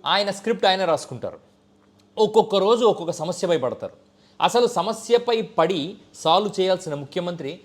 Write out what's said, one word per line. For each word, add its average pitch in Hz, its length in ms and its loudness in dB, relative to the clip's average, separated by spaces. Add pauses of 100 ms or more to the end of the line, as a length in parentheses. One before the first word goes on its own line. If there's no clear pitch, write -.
ఆయన 196 260 0
స్క్రిప్ట్ 214 340 -2
ఆయనే 190 200 2
రాసుకుంటారు, 131 540 -4 (800)
ఒక్కొక్క 214 380 2
రోజు 220 300 4
ఒక్కొక్క 170 260 0
సమస్యపై 170 460 -2
పడతారు. 120 360 -6 (480)
అసలు 233 260 4
సమస్యపై 226 720 0
పడి 175 540 0 (200)
సాల్వ్ 190 460 2
చేయాల్సిన 185 340 -2
ముఖ్యమంత్రి 165 680 -8